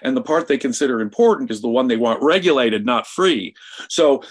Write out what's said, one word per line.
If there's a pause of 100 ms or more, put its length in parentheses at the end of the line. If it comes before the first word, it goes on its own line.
And
the
part
they
consider
important
is
the
one
they
want
regulated,
not
free. (340)
So